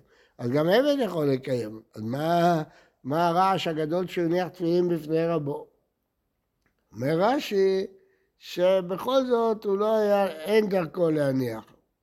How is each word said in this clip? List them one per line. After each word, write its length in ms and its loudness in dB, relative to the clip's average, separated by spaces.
אז 120 -4
גם 200 2
עבד 300 4
יכול 260 -2
לקיים, 560 -2
אז 60 -12
מה, 640 0
מה 240 0
הרעש 400 2
הגדול 400 -2
שהוא 180 -2
הניח 220 0
תפילין 420 0
בפני 380 -2
רבו? 400 -4
אומר 260 -2
רש"י 680 0
שבכל 840 0
זאת 400 0
הוא 120 0
לא 180 2
היה, 320 2
אין 420 0
דרכו 400 0
להניח, 560 0